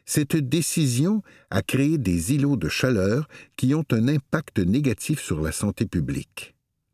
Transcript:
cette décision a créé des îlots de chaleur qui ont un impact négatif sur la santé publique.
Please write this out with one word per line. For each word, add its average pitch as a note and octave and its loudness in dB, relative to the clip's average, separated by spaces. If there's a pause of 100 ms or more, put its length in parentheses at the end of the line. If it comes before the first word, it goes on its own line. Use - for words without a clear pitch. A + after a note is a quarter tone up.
cette D3+ 0
décision D#3 0 (260)
a G2 0
créé C#3+ 0
des F#2+ 0
îlots C#3+ 2
de D#2+ -2
chaleur A#2 0 (260)
qui B2+ 2
ont D#3 0
un A#2 4
impact D3+ -2
négatif A#2 0
sur D#2+ -4
la D#2 -2
santé G#2 -2
publique. - -6 (380)